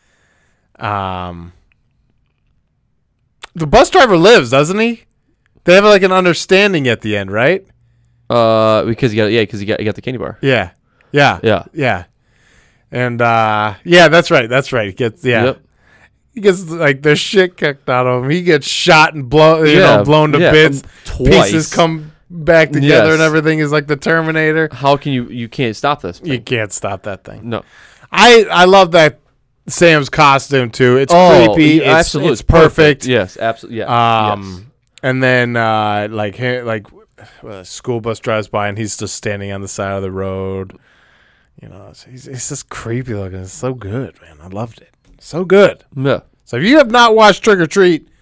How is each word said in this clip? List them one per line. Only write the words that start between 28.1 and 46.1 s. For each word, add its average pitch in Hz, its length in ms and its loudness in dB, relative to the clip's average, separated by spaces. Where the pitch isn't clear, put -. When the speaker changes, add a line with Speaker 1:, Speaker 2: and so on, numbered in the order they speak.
Speaker 1:
I, 226 380 4
I 170 160 2
love 185 260 4
that 160 260 2
Sam's 156 420 2
costume 139 640 0
too. 123 280 2
It's 139 160 0
Speaker 2:
Oh, 156 400 6
Speaker 1:
creepy. 156 240 4
Speaker 2:
yeah, 151 40 2
Speaker 1:
It's, 135 160 0
Speaker 2:
absolutely. 135 340 -2
Speaker 1:
it's 113 100 -6
perfect. 151 640 2
Speaker 2:
Yes, 110 300 -2
absolutely. 113 420 -8
Yes. 104 120 -8
Speaker 1:
Um, 113 520 0
Speaker 2:
Yes. 90 100 -18
Speaker 1:
and 131 200 -4
then, 123 340 0
uh, 107 540 -2
like, 107 260 -8
hey, 123 260 -6
like, 110 240 -8
a 98 180 -18
school - 360 -10
bus 113 200 -8
drives 107 280 -6
by 104 200 -6
and 101 100 -10
he's 110 180 -8
just - 200 -12
standing 101 360 -10
on 98 100 -12
the 98 60 -14
side 98 280 -8
of 98 60 -8
the 95 100 -8
road. 95 600 -10
You 110 80 -20
know, 98 220 -20
it's, - 140 -20
he's, 127 200 -20
he's 127 240 -14
just - 220 -14
creepy 120 420 -10
looking. 95 280 -10
It's 95 120 -16
so 131 220 -8
good, 110 480 -10
man. 76 200 -20
I 82 60 -20
loved 113 320 -12
it. - 100 -20
So 170 260 -10
good. 190 400 2
Speaker 2:
Yeah. 135 260 -2